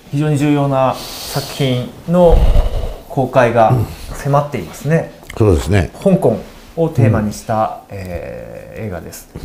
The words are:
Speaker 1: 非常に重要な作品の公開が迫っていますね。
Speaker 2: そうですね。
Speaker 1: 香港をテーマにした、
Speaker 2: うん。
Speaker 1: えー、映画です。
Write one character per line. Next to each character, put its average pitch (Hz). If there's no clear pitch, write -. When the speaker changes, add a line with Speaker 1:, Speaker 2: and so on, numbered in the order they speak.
Speaker 1:
非 143
常 151
に 151
重 147
要 143
な 131
作 -
品 127
の 170
公 127
開 120
が 113
迫 143
っ 143
て 120
い 87
ま 80
す -
ね。 156
Speaker 2:
そ 110
う 95
で 76
す -
ね。 92
Speaker 1:
香 190
港 117
を 165
テ 139
ー 110
マ 110
に 104
し -
た、 110
Speaker 2:
う -
ん。 -
Speaker 1:
え 64
ー、 110
映 104
画 85
で 82
す。 -